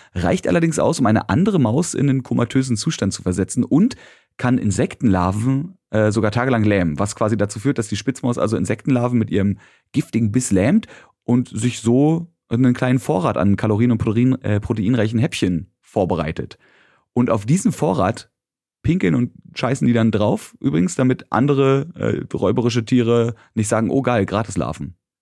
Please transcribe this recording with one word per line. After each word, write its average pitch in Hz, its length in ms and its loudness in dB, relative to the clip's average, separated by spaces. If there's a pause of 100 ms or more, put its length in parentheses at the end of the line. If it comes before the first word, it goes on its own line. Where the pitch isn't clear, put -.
(140)
reicht 175 340 -2
allerdings 170 320 0
aus, 117 200 0
um 131 60 2
eine 107 240 2
andere 185 300 2
Maus 127 340 0
in 143 160 0
einen 131 140 0
komatösen 123 520 0
Zustand 104 380 -2
zu - 100 -14
versetzen 92 400 -2
und 202 320 2 (420)
kann 127 200 0
Insektenlarven, 107 1200 0 (140)
äh, 107 200 2
sogar 110 200 0
tagelang 123 340 2
lähmen, 90 340 2
was 104 160 -2
quasi 110 220 0
dazu 101 220 -4
führt, 135 180 -2
dass 110 100 -4
die - 80 -6
Spitzmaus 123 420 -4
also 107 200 0
Insektenlarven 120 600 0
mit 110 140 0
ihrem 98 280 0 (340)
giftigen 113 380 -2
Biss 123 200 -2
lähmt 98 360 2 (360)
und 120 260 0
sich 113 300 -4
so 151 540 2 (160)
einen 123 240 2
kleinen 127 260 0
Vorrat 156 380 -2
an 98 180 2
Kalorien 110 360 0
und 113 60 0
Protein, 120 460 0
äh, 104 160 0
proteinreichen 110 600 0
Häppchen 90 520 -2 (100)
vorbereitet. 82 760 -4 (560)
Und 123 160 0
auf 104 160 -2
diesen 175 260 0
Vorrat 123 580 -2 (540)
pinkeln 180 320 0
und 123 160 -2 (240)
scheißen 120 320 -2
die 120 60 4
dann 113 180 2
drauf, 107 480 -2
übrigens, 170 360 -2
damit 127 360 -2
andere, 139 640 2
äh, - 400 -4
räuberische 113 500 0
Tiere 117 500 2 (180)
nicht 107 160 -2
sagen, 110 200 0
„Oh 139 120 0
geil, 120 240 0
Gratislarven.“ 90 720 -6 (240)